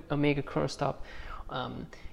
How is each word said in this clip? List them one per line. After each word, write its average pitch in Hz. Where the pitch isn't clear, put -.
Omega 147
Chronostop? 143
Um, 123